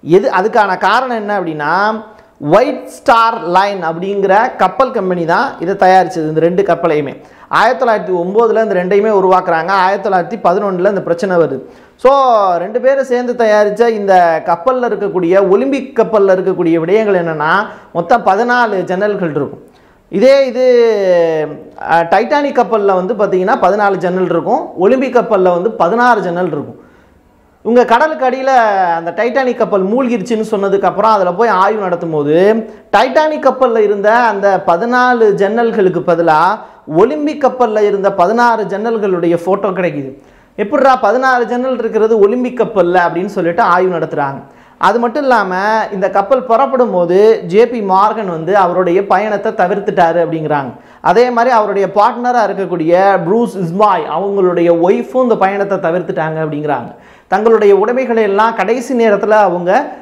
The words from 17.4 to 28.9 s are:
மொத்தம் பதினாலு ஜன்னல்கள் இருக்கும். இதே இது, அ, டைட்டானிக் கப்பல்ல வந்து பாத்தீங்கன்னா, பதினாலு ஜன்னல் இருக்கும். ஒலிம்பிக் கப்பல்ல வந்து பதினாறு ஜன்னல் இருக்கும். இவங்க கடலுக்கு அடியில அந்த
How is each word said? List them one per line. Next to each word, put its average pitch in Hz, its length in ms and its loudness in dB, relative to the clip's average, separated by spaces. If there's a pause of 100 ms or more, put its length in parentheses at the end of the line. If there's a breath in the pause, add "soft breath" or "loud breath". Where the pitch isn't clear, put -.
மொத்தம் 185 320 0
பதினாலு 226 500 0
ஜன்னல்கள் 185 560 -2
இருக்கும். 143 320 -6 (460 soft breath)
இதே 262 380 4
இது, 254 200 0 (1120)
அ, 170 220 2
டைட்டானிக் 240 600 0
கப்பல்ல 196 420 0
வந்து 214 80 -4
பாத்தீங்கன்னா, 196 480 0
பதினாலு 196 340 2
ஜன்னல் 180 340 -2
இருக்கும். 180 480 -2
ஒலிம்பிக் 247 380 0
கப்பல்ல 214 260 2
வந்து 180 300 2
பதினாறு 220 500 2
ஜன்னல் 175 260 -4
இருக்கும். 143 360 -10 (800 soft breath)
இவங்க 233 220 2
கடலுக்கு 254 440 0
அடியில 262 160 -4 (300)
அந்த 170 360 -2